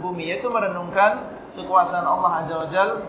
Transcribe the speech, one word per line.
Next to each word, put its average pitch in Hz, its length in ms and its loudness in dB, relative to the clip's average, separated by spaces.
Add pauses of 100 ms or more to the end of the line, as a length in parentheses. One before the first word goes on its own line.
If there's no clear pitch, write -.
bumi, 170 320 -6
yaitu 240 200 -4
merenungkan 196 680 2 (360)
kekuasaan 180 480 2
Allah 170 400 2
Azza 160 160 -4
wa 160 80 -4
Jal 185 220 2 (180)